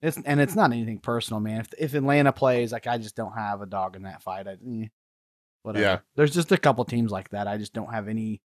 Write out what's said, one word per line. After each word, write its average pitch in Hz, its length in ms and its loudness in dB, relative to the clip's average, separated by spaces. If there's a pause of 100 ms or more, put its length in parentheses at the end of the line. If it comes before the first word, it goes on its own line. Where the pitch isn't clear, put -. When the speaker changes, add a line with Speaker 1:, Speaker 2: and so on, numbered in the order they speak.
Speaker 1:
it's, 156 240 -2
and 143 140 2
it's 143 160 4
not 196 160 6
anything 113 280 -4
personal, 117 420 -2
man. 107 200 -4
If, 110 60 -8 (100)
if 147 160 -2
Atlanta 143 380 6
plays, 123 400 2
like, 117 160 -6
I 120 100 0
just 110 200 -10
don't 107 160 -6
have 104 280 -4
a 104 40 -10
dog 95 320 -4
in 95 60 -14
that 95 180 -14
fight. 95 260 -8
I, 98 60 -10
eh, 110 340 -8 (760)
whatever. 104 200 0
Speaker 2:
Yeah. 95 160 4 (160)
Speaker 1:
There's 147 180 4
just 170 200 2
a 185 40 4
couple 123 280 4
teams 117 260 0
like 98 200 -8
that. 101 180 -4
I 104 80 -2
just 104 160 -10
don't 110 200 -8
have 107 140 -6
any 110 340 -6 (120)